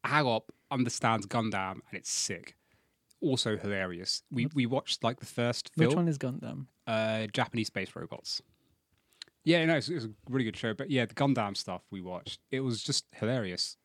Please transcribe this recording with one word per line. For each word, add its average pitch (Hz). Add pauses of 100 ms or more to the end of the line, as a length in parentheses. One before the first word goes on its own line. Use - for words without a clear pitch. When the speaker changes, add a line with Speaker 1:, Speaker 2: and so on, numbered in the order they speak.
Speaker 1:
Hag 143
Up 113 (200)
understands 117
Gundam, 104
and - (100)
it's -
sick. - (640)
Also 123
hilarious. 92
We, 120
Speaker 2:
What? 156
Speaker 1:
we 135
watched, 127
like, 117
the 120
first -
Speaker 2:
Which 156
Speaker 1:
film. 147
Speaker 2:
one 170
is 151
Gundam? 131 (200)
Speaker 1:
Uh, 110
Japanese 117
space -
robots. - (1040)
Yeah, 165
no, 165
it's, 131
it's 147
a 110 (200)
really 127
good 110
show. 113
But 135
yeah, 127
the 107
Gundam 120
stuff 90
we 98
watched, 90 (140)
it 135
was 123
just - (120)
hilarious. 110